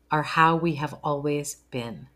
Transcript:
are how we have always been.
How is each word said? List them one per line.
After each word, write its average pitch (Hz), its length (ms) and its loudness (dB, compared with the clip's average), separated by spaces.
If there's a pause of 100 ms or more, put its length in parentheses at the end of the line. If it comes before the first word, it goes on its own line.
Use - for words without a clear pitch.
(100)
are 151 120 2
how 165 340 4
we 165 200 0
have 143 260 -6
always 147 540 -2 (140)
been. 120 460 -8